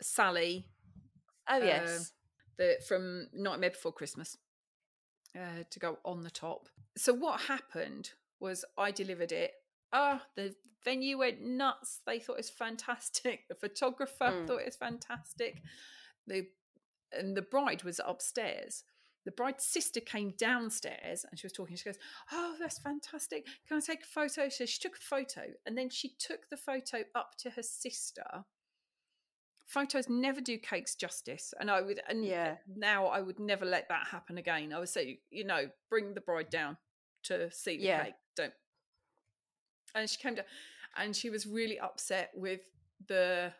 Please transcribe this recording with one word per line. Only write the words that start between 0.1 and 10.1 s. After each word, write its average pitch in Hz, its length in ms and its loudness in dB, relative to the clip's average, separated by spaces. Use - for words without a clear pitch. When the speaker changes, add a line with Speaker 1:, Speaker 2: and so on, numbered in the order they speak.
Speaker 2:
Oh, 262 140 6
Speaker 1:
uh, - 20 6
Speaker 2:
yes. 170 500 4
Speaker 1:
the, 180 200 8
from 185 460 0
Nightmare 185 380 2
Before 170 220 -4
Christmas, - 420 -8
uh, 170 340 -8
to - 100 -12
go 165 240 0
on 175 200 -4
the 170 80 -10
top. - 380 -6
So 247 160 8
what 247 280 0
happened - 680 -4
was 190 260 -4
I 202 140 4
delivered 185 400 -2
it. - 220 2
Ah, 277 340 4